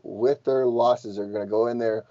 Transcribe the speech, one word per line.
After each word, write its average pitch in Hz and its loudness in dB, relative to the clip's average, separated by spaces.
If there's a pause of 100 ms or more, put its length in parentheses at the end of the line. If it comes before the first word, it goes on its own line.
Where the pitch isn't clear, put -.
with 123 0
their 131 2
losses, 120 2
are 101 -4
gonna 101 -4
go 107 2
in 120 -2
there 110 -2